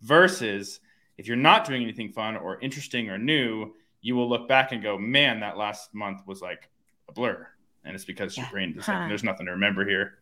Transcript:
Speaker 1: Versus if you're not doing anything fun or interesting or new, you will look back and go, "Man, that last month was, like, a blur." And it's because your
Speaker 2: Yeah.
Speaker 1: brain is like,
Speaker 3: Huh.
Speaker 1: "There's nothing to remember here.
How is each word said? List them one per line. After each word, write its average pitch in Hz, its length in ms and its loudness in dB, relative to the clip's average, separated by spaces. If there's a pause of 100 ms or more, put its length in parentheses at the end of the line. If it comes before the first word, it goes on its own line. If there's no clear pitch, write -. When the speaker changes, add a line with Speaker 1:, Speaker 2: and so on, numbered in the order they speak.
Speaker 1:
Versus 117 800 4 (380)
if 98 100 -16
you're 120 80 -2
not 165 300 6
doing 131 180 -4
anything 110 280 -8
fun 110 260 -6
or 90 240 -8
interesting 131 480 -6
or 95 80 -6
new, 113 560 0 (300)
you 123 120 -2
will 123 120 2
look 120 200 0
back 131 240 4
and 113 100 -6
go, 104 160 -4
"Man, 120 440 2
that 98 160 -6
last 104 360 -6
month 98 320 -8
was, 95 160 -12
like, 90 300 -12 (360)
a - 40 -20
blur." - 360 -4 (360)
And 76 100 -12
it's 98 120 -12
because 98 300 -8
your 127 120 -8
Speaker 2:
Yeah. - 40 -16
Speaker 1:
brain 95 200 -4
is 90 160 -10
like, 95 100 0
Speaker 3:
Huh. 87 120 -4
Speaker 1:
"There's 104 140 -4
nothing 95 220 -4
to 92 60 -6
remember 98 360 2
here. 101 340 0